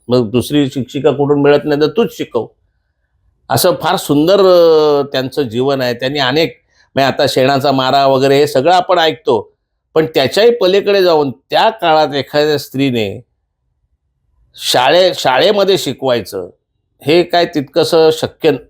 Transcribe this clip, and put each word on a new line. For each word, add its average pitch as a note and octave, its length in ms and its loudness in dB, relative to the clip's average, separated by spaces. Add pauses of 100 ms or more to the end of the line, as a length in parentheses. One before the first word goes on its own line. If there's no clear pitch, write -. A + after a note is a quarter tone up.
मग A#2+ 220 0
दुसरी C3 400 -2
शिक्षिका C3+ 420 -2
कुठून C#3+ 300 0
मिळत C#3+ 240 4
नाही D3 160 -2
तर D3+ 60 2
तूच F#3+ 300 -2
शिकव, B2 300 -6 (1040)
असं D#3+ 320 2
फार E3+ 140 -2
सुंदर, D#3+ 440 0
अ, D#3+ 720 4
त्यांचं C3 300 -4
जीवन C3 400 -2
आहे. B2 120 -2
त्यांनी C3+ 260 -6
अनेक, D3+ 420 -2 (340)
म्हणजे C3 180 0
आता D3 160 0
शेणाचा C#3 420 0
मारा C3+ 360 0
वगैरे C3+ 300 2
हे D3 100 2
सगळं D3 260 0
आपण F3+ 260 2
ऐकतो, D3 540 -2 (400)
पण D#3 120 0
त्याच्याही D#3 460 2
पलीकडे G3 520 0
जाऊन D3+ 280 0
त्या E3+ 380 -2
काळात D#3 460 0
एखाद्या D3 420 -2
स्त्रीने A#2+ 640 -4 (1300)
शाळे-, D#3 600 0
शाळेमध्ये F#3 600 0
शिकवायचं A2+ 720 -6 (520)
हे E3+ 220 2
काय F3 220 0
तितकंसं D#3+ 680 0
शक्य, - 380 -2 (180)